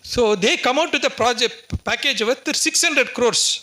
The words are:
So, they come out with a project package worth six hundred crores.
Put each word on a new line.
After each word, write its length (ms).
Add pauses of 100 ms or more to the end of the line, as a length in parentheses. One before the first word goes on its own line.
So, 180 (200)
they 120 (120)
come 160
out 120
with 160
a 120
project 360 (300)
package 400
worth 200 (180)
six 80 (120)
hundred 220 (100)
crores. 240 (200)